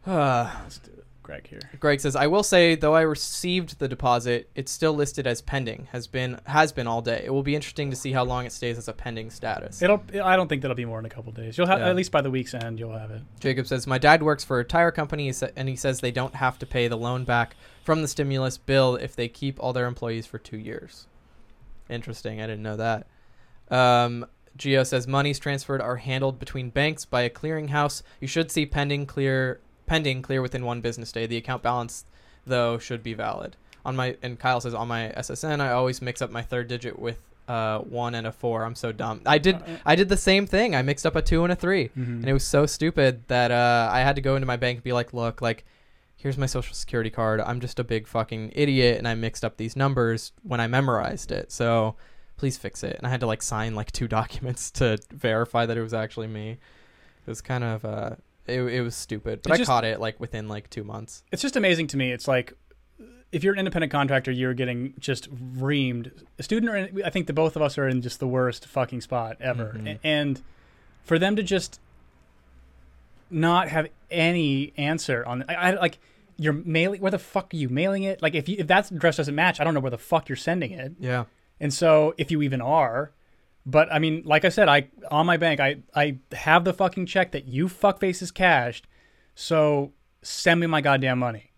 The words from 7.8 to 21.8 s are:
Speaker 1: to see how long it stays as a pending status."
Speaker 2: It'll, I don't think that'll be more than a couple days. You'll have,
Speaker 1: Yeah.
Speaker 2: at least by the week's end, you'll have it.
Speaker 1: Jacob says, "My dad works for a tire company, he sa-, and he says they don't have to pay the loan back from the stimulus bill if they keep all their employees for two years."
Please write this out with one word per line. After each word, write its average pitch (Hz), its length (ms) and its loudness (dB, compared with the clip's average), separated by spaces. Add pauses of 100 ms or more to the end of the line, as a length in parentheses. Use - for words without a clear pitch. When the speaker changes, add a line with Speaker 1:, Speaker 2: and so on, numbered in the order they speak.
Speaker 1:
to 127 60 -4
see 131 160 -6
how 127 120 2
long 123 220 -4
it 113 60 -12
stays 117 260 -4
as 117 100 -10
a 110 60 -10
pending 113 360 -10
status." - 520 -6
Speaker 2:
It'll, 202 200 4 (220)
I 185 120 6
don't 180 120 2
think 139 140 -2
that'll 135 120 -2
be 120 120 -6
more 113 120 -8
than 113 60 -10
a 113 100 -12
couple 113 180 -14
days. 113 260 -10
You'll 175 80 4
have, 190 140 4
Speaker 1:
Yeah. 180 100 2
Speaker 2:
at 180 60 2
least 185 160 -2
by 147 100 4
the 139 80 -2
week's 127 240 -2
end, 117 240 -8
you'll 113 180 -8
have 110 140 -10
it. 110 100 -12 (200)
Speaker 1:
Jacob 131 260 0
says, 131 200 -2
"My 131 120 0
dad 151 240 8
works 151 200 2
for 131 160 -2
a 120 60 0
tire 170 260 4
company, 151 360 -4
he 131 80 -2
sa-, 131 200 -4
and 131 140 -4
he 131 80 -4
says 131 240 -2
they 123 120 0
don't 127 240 -4
have 127 240 0
to 120 60 -10
pay 120 220 0
the 117 80 -2
loan 123 280 -4
back 120 320 0 (280)
from 160 160 2
the 151 80 -2
stimulus 135 480 -2
bill 131 400 4
if - 180 -8
they 117 140 -4
keep 135 340 -8
all 123 120 -2
their 123 120 0
employees 117 380 -6
for - 140 -14
two - 200 -14
years." - 480 -14 (840)